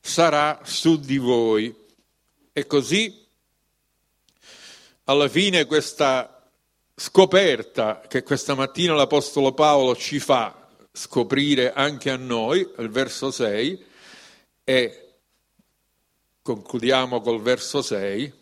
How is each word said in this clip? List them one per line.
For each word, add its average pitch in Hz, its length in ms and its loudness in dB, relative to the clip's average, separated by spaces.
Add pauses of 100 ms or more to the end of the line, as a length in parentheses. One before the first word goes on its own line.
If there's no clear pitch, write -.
sarà 151 600 2
su 160 360 0
di 139 180 -4
voi. 117 560 2 (760)
E 143 140 -6
così, 160 600 -2 (1800)
alla 143 240 2
fine, 180 360 2
questa 135 840 -2 (460)
scoperta 151 1120 2
che 127 160 -4
questa 139 320 -4
mattina 156 400 -2
l'Apostolo 139 580 0
Paolo 139 420 4
ci - 240 -8
fa 117 480 -2 (240)
scoprire 131 800 0
anche 139 380 -2
a 131 80 -4
noi, 127 500 -2 (120)
il 113 100 -6
verso 131 420 -4
sei, 127 500 -2 (840)
e 127 500 -2 (1300)
concludiamo 123 800 -2
col 113 200 -2
verso 127 400 -2
sei 104 600 -6